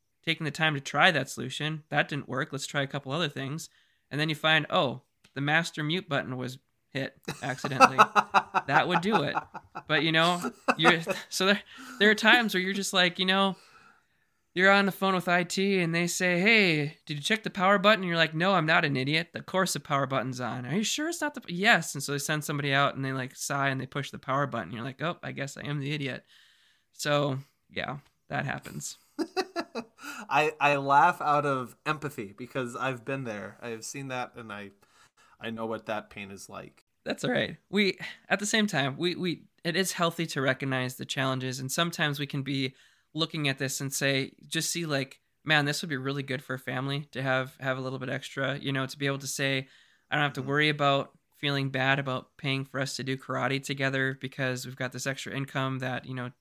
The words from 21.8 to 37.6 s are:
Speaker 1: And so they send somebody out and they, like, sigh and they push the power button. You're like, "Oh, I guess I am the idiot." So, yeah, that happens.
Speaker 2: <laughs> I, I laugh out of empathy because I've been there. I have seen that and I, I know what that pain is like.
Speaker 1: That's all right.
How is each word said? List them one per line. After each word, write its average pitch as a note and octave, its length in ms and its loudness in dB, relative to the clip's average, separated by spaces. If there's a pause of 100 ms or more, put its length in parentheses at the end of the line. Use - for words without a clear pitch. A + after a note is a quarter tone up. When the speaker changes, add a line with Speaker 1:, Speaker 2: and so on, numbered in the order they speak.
Speaker 1:
And C#3 80 -6
so - 100 -4
they C#3+ 60 0
send D3+ 240 -2
somebody C#3+ 300 0
out C#3 240 4
and C3+ 80 -4
they, C3 80 -4
like, B2+ 240 -6
sigh C#3 320 -2
and C3 120 -2
they B2+ 60 -6
push D#3 240 -6
the C3 80 -10
power C#3 300 0
button. G#2 240 -6
You're A2+ 100 -8
like, B2+ 200 -10
"Oh, D3 200 -4
I C3 100 -10
guess C#3 260 -8
I - 40 -12
am D3 160 -4
the C#3+ 140 -4
idiot." C#3 320 -6 (680)
So, C#3+ 460 2 (320)
yeah, B2 280 -6 (320)
that - 160 -2
happens. - 500 -8 (220)
Speaker 2:
<laughs> - 580 -4 (520)
I, D#3 320 4
I C#3+ 160 4
laugh C#3+ 440 6
out D3 260 2
of C3 380 -2
empathy C#3 520 -6
because B2 400 -6
I've B2 280 -4
been C3+ 200 -4
there. G#2 360 -8
I A#2+ 80 -10
have A2+ 160 -8
seen C#3 240 -10
that B2+ 280 -6
and A2+ 160 -12
I, G2+ 180 -12 (720)
I A2+ 100 -6
know A2+ 160 -6
what A2 200 -6
that G#2+ 240 -6
pain G2+ 200 -12
is G2 180 -16
like. - 360 -16 (200)
Speaker 1:
That's - 200 -6
all C4 60 0
right. A3 260 -2 (140)